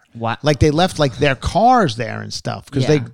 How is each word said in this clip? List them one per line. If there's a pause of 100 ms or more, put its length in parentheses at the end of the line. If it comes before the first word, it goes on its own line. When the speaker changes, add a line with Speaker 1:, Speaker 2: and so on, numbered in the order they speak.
(140)
Speaker 1:
Wow.
Speaker 2:
Like,
they
left,
like,
their
cars
there
and
stuff
'cause
they,
Speaker 1:
Yeah.